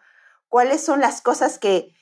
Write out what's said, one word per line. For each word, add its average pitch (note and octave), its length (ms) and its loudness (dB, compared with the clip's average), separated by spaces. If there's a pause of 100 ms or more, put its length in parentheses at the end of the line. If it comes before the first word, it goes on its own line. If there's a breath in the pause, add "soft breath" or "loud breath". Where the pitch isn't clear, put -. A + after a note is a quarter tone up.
(480 soft breath)
¿cuáles C4 340 2
son C#4+ 200 0
las - 200 -2
cosas C#4 380 -2
que, F#3+ 420 -2